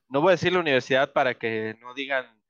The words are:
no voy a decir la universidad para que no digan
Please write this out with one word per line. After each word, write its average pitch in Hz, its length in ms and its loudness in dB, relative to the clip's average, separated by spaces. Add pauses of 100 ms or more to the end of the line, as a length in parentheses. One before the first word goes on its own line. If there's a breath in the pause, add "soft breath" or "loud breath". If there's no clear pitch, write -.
no 135 120 -2
voy 185 80 4
a - 20 6
decir 175 200 0
la 180 100 2
universidad 139 520 0
para 131 220 0
que 110 440 -6
no 123 140 -20
digan 135 320 -4 (240)